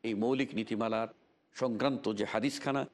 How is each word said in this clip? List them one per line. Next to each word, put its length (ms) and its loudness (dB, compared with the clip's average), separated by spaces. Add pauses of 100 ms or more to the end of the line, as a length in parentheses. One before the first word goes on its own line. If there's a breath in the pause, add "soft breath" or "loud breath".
এই 100 0
মৌলিক 420 2
নীতিমালার 520 0 (460)
সংক্রান্ত 600 0
যে 120 0
হাদিসখানা 680 0